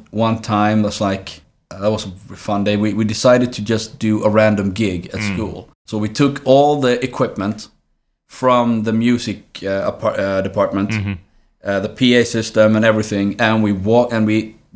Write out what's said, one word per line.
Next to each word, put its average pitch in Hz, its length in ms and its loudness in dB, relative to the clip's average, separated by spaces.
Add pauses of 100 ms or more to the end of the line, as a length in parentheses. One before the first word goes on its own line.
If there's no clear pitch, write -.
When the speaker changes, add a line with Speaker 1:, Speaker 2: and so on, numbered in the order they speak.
(120)
Speaker 1:
one 110 300 -2
time, 107 420 0
that's 104 180 -4
like, 98 400 -4 (300)
uh, 95 100 -16
that 107 100 0
was 107 140 -4
a 92 300 -16
fun 101 280 -4
day. 104 140 0
We, 104 160 0
we 107 120 -2
decided 123 480 2
to - 80 -8
just 107 380 -4
do 107 240 0
a 107 60 2
random 104 420 4
gig 92 420 -2
at 95 60 -6
Speaker 2:
Mm. 104 160 -4
Speaker 1:
school. 92 320 -8 (180)
So 110 120 -8
we 107 120 -2
took 143 360 0
all 143 360 6
the 123 220 2
equipment 107 640 -4 (600)
from 120 560 0
the 113 100 -2
music, 117 440 0 (260)
uh, 98 280 -2
apar-, - 280 -4
uh, 98 220 0
department, 98 500 -2
Speaker 2:
Mm-hmm. 101 220 -4 (520)
Speaker 1:
uh, 98 160 -2
the 104 80 -4
P 123 260 2
A 117 100 4
system 110 500 2
and 110 100 4
everything, 107 540 2
and 110 240 2
we 104 80 2
wa-, 107 400 2
and 110 160 0
we 107 280 -2 (200)